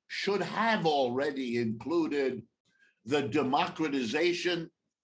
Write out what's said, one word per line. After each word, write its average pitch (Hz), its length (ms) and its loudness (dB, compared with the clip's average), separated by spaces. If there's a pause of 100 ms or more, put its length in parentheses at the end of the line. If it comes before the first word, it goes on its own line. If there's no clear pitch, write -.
should 196 340 -2
have 208 440 0
already 135 720 0
included, 131 840 0 (640)
the 139 160 2
democratization 156 1500 0 (340)